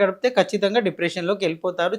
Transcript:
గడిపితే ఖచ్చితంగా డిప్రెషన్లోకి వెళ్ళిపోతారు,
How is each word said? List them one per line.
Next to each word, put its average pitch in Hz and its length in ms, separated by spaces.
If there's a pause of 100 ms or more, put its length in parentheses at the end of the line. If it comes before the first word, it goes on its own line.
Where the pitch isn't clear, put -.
గడిపితే 190 360
ఖచ్చితంగా 202 500
డిప్రెషన్లోకి 175 580
వెళ్ళిపోతారు, 175 540